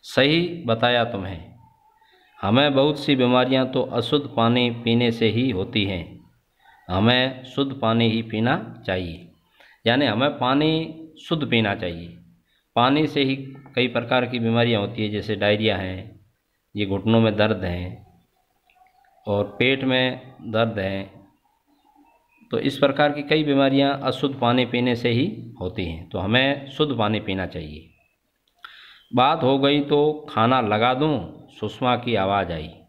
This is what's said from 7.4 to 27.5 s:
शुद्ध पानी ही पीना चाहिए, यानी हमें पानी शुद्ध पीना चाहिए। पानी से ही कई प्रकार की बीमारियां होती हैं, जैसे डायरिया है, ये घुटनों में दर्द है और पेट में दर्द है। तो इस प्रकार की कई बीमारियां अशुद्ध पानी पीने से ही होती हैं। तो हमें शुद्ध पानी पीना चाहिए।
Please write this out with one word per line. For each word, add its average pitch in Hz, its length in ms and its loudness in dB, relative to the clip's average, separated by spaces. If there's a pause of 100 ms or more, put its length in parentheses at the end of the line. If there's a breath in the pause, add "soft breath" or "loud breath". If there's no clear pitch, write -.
शुद्ध 139 380 -4
पानी 113 280 4
ही 113 120 0
पीना 113 640 -4
चाहिए, 90 460 -6 (560 soft breath)
यानी 127 180 2
हमें 127 340 0
पानी 156 640 0 (240)
शुद्ध 147 220 -2
पीना 110 260 2
चाहिए। 85 420 -10 (580)
पानी 139 320 4
से 143 160 0
ही 135 120 0 (400)
कई 127 120 2
प्रकार 123 380 0
की 120 140 -4
बीमारियां 113 420 2
होती 110 220 -4
हैं, 104 80 -4
जैसे 104 240 -4
डायरिया 104 420 0
है, 95 420 -10 (560)
ये 104 100 -2
घुटनों 101 360 2
में 110 140 2
दर्द 104 280 0
है 90 440 -8 (1200)
और 104 320 -2
पेट 135 240 2
में 127 580 0
दर्द 110 380 -2
है। 98 320 -6 (1400)
तो - 80 -2
इस - 180 -4
प्रकार 147 340 2
की 147 120 -6
कई 156 200 2
बीमारियां 139 560 2
अशुद्ध 135 400 -2
पानी 123 260 2
पीने 123 300 0
से 117 140 -2
ही 117 520 -2
होती 90 240 -6
हैं। 82 240 -10
तो - 100 -6
हमें 131 500 0
शुद्ध 143 280 -4
पानी 107 220 0
पीना 95 260 -6
चाहिए। 80 420 -12 (1300 loud breath)